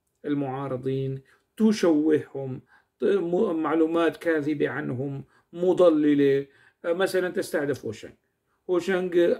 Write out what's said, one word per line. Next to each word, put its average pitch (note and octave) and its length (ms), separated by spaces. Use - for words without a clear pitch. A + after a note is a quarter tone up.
المعارضين، C3+ 1000
تشوههم، D3+ 1040
ت-، B3 60
م-، F3 580
معلومات D#3+ 540
كاذبة D3+ 520
عنهم، C#3 560
مضللة، D3+ 960
آه، E3+ 80
مثلًا F3+ 360
تستهدف D#3 560
هوشنج، G#2+ 280
هوشنج F3+ 480